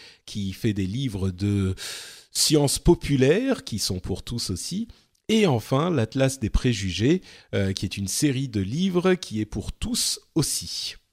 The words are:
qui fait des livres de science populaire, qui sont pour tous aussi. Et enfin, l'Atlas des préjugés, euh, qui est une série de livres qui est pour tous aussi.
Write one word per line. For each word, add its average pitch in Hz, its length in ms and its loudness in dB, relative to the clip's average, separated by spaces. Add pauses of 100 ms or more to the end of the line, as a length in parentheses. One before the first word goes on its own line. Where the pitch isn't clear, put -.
(280)
qui 98 260 -6
fait 107 200 0
des 98 140 -2
livres 101 440 -2
de 98 420 0 (580)
science 143 480 2
populaire, 170 840 4
qui - 160 -6
sont 92 200 -2
pour - 240 -6
tous - 280 -6
aussi. 185 360 -6 (420)
Et 220 180 4
enfin, 135 440 2
l'Atlas 131 480 2
des 101 120 0
préjugés, 110 680 2 (320)
euh, 98 200 0
qui - 120 -6
est 92 120 -4
une 101 100 -2
série 135 420 0
de 107 120 -2
livres 175 540 2
qui 110 240 -6
est 104 60 0
pour - 260 -8
tous - 480 -2 (160)
aussi. - 600 -2 (180)